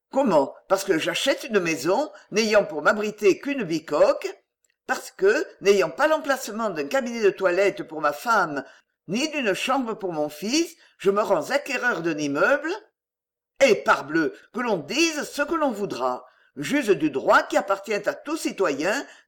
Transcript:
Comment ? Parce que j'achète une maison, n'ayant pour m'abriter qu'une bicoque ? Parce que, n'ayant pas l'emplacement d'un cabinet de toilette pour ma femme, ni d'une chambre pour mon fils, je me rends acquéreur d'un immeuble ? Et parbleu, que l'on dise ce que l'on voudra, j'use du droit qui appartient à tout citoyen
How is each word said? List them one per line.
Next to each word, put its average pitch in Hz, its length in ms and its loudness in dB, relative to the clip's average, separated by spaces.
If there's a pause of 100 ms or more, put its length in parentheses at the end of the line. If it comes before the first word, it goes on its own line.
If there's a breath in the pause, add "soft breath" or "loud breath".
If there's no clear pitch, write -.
(120)
Comment ? 185 420 2 (140 loud breath)
Parce 285 140 2
que 320 160 0
j'achète - 460 -2
une 220 160 0
maison, 175 500 0 (200 loud breath)
n'ayant 208 340 4
pour 151 160 -8
m'abriter 208 580 2
qu'une 269 260 -6
bicoque ? 170 680 0 (520)
Parce - 240 -6
que, 220 360 2 (140)
n'ayant 185 300 4
pas 277 160 0
l'emplacement 262 640 -2
d'un 151 180 -4
cabinet 240 320 -2
de 196 100 6
toilette 185 520 2
pour 156 180 -12
ma 147 120 2
femme, 175 520 0 (440 loud breath)
ni 254 200 -2
d'une 269 260 -2
chambre 254 400 -2
pour 185 180 -8
mon 151 160 -2
fils, 269 460 -2 (240 soft breath)
je 196 120 0
me 208 120 2
rends 185 280 0
acquéreur 247 520 -2
d'un 160 160 -2
immeuble ? 214 540 0 (920)
Et 233 100 6
parbleu, 151 600 0 (200 loud breath)
que 226 60 -6
l'on 226 180 -2
dise 269 460 0
ce - 180 -4
que 285 120 -4
l'on 294 160 2
voudra, 165 540 -4 (320 soft breath)
j'use 208 340 -2
du 156 200 2
droit 135 320 4
qui 311 140 0
appartient 202 380 -2
à - 200 -2
tout 311 220 -8
citoyen 196 720 -2 (220 loud breath)